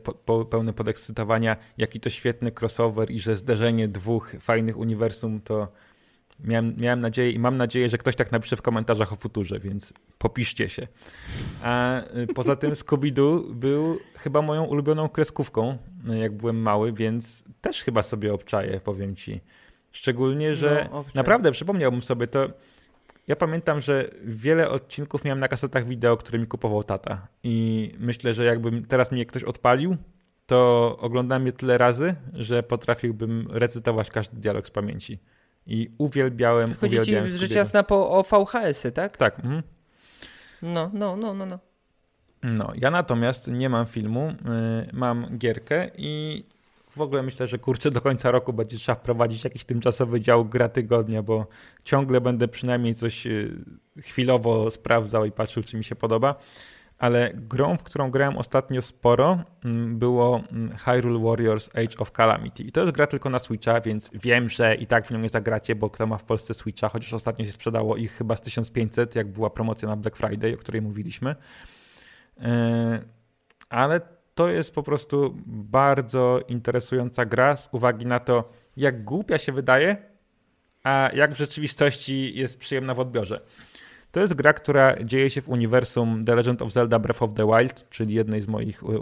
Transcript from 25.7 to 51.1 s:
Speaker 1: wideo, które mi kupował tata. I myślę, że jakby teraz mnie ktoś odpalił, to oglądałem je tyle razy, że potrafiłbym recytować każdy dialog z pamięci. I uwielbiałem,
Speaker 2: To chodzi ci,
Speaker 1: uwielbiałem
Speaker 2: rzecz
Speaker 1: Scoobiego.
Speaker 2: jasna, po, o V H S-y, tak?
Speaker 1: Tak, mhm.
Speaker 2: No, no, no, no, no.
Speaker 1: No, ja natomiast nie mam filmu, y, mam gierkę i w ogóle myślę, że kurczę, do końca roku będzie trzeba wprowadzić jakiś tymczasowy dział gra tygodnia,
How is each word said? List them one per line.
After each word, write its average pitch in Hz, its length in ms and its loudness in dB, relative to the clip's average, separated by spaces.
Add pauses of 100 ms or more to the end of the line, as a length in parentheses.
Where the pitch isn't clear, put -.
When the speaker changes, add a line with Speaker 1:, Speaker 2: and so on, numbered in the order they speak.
Speaker 1:
wideo, 120 280 2
które 117 220 -4
mi 113 80 -2
kupował 104 380 -2
tata. 98 420 -6 (160)
I 113 560 0
myślę, 120 360 -2
że 120 100 0
jakby 117 380 0
teraz 127 300 2
mnie 120 140 -2
ktoś 123 160 -8
odpalił, 131 540 2 (500)
to 120 540 6
oglądałem 127 460 0
je 123 60 0
tyle 123 260 2
razy, 123 360 4 (200)
że 120 280 -2
potrafiłbym 113 880 -2
recytować 113 600 -2
każdy 110 300 -6
dialog 104 260 -2
z - 40 -20
pamięci. 104 480 -8 (480)
I 113 320 -4
uwielbiałem, 123 720 2
Speaker 2:
To - 100 -8
chodzi - 160 2
ci, 113 40 4
Speaker 1:
uwielbiałem 185 280 2
Speaker 2:
rzecz 180 100 -6
Speaker 1:
Scoobiego. 190 200 0
Speaker 2:
jasna, 202 240 4
po, 196 280 2
o 185 120 6
V 202 240 4
H 233 160 -2
S-y, 139 300 -2
tak? 180 240 -4
Speaker 1:
Tak, - 220 2
mhm. 147 240 -4 (1000)
Speaker 2:
No, 170 320 -2
no, 202 220 -4
no, 214 180 -6
no, 196 120 -8
no. 185 120 -10 (840)
Speaker 1:
No, 110 340 -2
ja 131 140 2
natomiast 131 640 0
nie 127 160 0
mam 117 180 0
filmu, 117 440 -4
y, - 40 -8 (580)
mam 120 460 -4
gierkę 127 580 -2
i 151 480 -8 (520)
w 139 40 -4
ogóle 139 220 -2
myślę, 127 260 -4
że 120 100 -4
kurczę, 131 320 0
do 127 100 0
końca 127 300 2
roku 123 220 2
będzie 113 260 -4
trzeba 117 180 -2
wprowadzić 117 480 0
jakiś - 200 -8
tymczasowy 120 560 0
dział 117 240 6
gra 117 240 0
tygodnia, 110 540 0